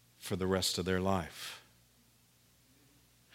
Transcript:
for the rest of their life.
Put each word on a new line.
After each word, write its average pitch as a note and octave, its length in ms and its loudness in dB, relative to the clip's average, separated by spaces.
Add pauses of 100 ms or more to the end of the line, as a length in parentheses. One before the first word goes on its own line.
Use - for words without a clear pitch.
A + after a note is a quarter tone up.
(200)
for - 160 -6
the F#2 140 0
rest F#2 280 2
of F#2 100 0
their F#2 140 2
life. F#2 640 -2 (1700)